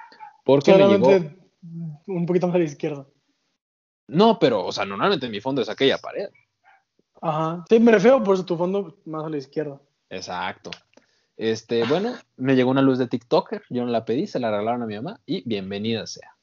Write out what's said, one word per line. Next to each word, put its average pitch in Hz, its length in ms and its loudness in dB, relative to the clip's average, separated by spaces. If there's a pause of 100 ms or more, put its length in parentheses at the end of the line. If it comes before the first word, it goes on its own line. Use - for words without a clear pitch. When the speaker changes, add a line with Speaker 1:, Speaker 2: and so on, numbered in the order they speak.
(460)
Speaker 1:
Porque 143 260 4
me 196 160 8
llegó 156 200 4
Speaker 2:
Solamente 175 300 2 (720)
un 175 180 -4
poquito 180 220 0
más 175 80 0
a 180 40 2
la 165 60 2
izquierda. 143 400 -8 (1040)
Speaker 1:
No, 208 320 4
pero, 110 260 2
o 95 60 -6
sea, 101 140 -4
normalmente 165 420 -2
mi 202 140 -8
fondo 135 200 -4
es 107 80 -4
aquella 107 280 0
pared. - 320 -12 (920)
Speaker 2:
Ajá. 160 460 -4
Sí, 226 120 6
me 233 120 8
refiero 220 320 6
por 190 120 2
eso, 185 100 -2
tu 175 100 -4
fondo 180 500 -4
más 156 200 -10
a 160 40 -10
la 151 80 -6
izquierda. 143 440 -10 (280)
Speaker 1:
Exacto. 92 640 -10 (640)
Este, 113 480 -2
bueno, 196 300 -2 (200)
me 131 200 0
llegó 127 140 4
una 135 120 2
luz 135 160 4
de 127 100 -2
TikToker, 160 600 -4
yo 123 160 -6
no 123 60 -6
la 117 120 -2
pedí, 123 240 -4
se 139 140 -8
la 113 100 -2
regalaron 113 300 -4
a 117 40 -8
mi 107 100 -8
mamá 160 300 -12
y - 220 -8
bienvenida 101 580 -6
sea. - 380 -18